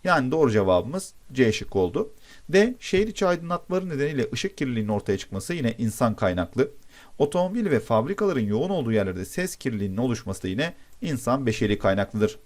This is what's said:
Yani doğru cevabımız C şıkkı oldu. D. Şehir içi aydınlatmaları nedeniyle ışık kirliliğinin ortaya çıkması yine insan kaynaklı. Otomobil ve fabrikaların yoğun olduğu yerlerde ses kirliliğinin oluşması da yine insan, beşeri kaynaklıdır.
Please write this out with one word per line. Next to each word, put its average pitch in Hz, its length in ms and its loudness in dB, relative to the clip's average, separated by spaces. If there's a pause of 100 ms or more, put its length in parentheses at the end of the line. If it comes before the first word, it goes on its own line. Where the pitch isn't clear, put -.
Yani 147 280 4
doğru 151 200 4
cevabımız 107 600 2 (200)
C 120 180 6
şıkkı - 280 -2
oldu. 170 340 0 (360)
D. 208 300 4
Şehir 202 280 0
içi 208 180 -2
aydınlatmaları 175 640 -2
nedeniyle 143 440 -2
ışık - 240 -6
kirliliğinin 117 320 -2
ortaya 101 280 0
çıkması 98 360 -8
yine 123 240 -2
insan 110 380 0
kaynaklı. 90 560 0 (460)
Otomobil 180 540 0
ve 117 80 4
fabrikaların 165 680 0
yoğun 107 240 0
olduğu 143 220 -2
yerlerde 95 340 0
ses - 300 -6
kirliliğinin 101 420 -4
oluşması 117 460 -4
da - 40 -4
yine 131 260 -2 (280)
insan, 135 440 -2
beşeri 110 340 2
kaynaklıdır. 101 680 0